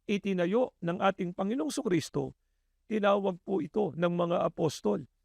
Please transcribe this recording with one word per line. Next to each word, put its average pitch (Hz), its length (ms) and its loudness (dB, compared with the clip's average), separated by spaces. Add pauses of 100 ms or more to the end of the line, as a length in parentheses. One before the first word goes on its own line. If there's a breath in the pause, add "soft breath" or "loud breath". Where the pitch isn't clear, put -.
(100)
itinayo 196 720 2
ng 170 160 -2
ating 190 320 0
Panginoong 240 400 -2
Sukristo, 156 640 -2 (560)
tinawag 202 560 2
po 190 160 0
ito 190 320 -2
ng 175 160 0
mga 175 320 0
apostol, 170 640 -2 (180)